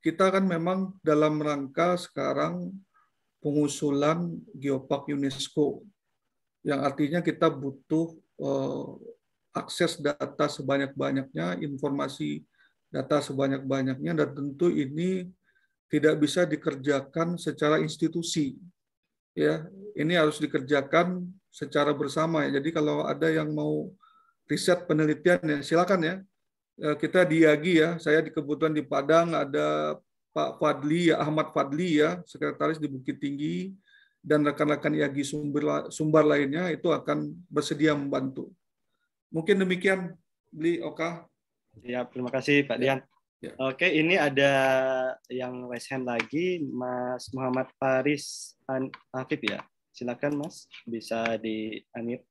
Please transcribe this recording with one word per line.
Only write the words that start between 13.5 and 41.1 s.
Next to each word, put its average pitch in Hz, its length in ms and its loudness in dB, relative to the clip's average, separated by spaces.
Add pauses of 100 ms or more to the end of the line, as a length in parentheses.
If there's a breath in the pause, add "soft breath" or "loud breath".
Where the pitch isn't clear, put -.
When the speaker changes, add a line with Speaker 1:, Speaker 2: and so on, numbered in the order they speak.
Speaker 1:
dan - 80 -6
tentu 143 400 0
ini 165 480 -2 (640)
tidak 151 320 2
bisa 156 320 2
dikerjakan 147 880 -2
secara 151 400 0
institusi. 160 800 -2 (760)
Ya, 156 320 0 (320)
ini 160 160 0
harus 156 240 4
dikerjakan 151 880 0 (240)
secara 147 480 0
bersama 156 480 0
ya. 139 160 0
Jadi 147 80 -4
kalau 151 400 0
ada 151 240 0
yang 156 240 0
mau 151 320 -2 (560 soft breath)
riset 175 400 0
penelitian 156 560 4
ya, 147 240 -2
silakan 175 400 2
ya. 170 100 -2 (640)
Eh, 151 240 -2
kita 180 240 4
di 160 160 4
I 156 80 10
A 151 80 6
G 160 240 4
ya, 160 160 4
saya 156 240 4
di 156 80 -4
kebetulan 151 480 -2
di 147 80 -2
Padang 156 480 4
ada 151 640 0 (400)
Pak 151 240 -2
Fadli 151 480 2
ya, 147 160 4
Ahmad 156 240 0
Fadli 147 560 2
ya, 175 240 0
sekretaris 147 480 -2
di 147 160 -6
Bukit 131 320 -8
Tinggi, 165 480 -4 (480 soft breath)
dan 151 240 2
rekan-rekan 147 480 2
I 151 80 0
A 147 80 2
G 139 160 -2
Sumber 147 400 -2
la-, 147 240 -2
Sumbar 156 400 4
lainnya 147 400 2
itu 160 240 0
akan 151 400 -2 (160)
bersedia 147 480 2
membantu. 139 560 -4 (800)
Mungkin 190 320 2
demikian, 185 480 0 (400)
Bli 165 320 -2
Oka. 160 400 -8 (560)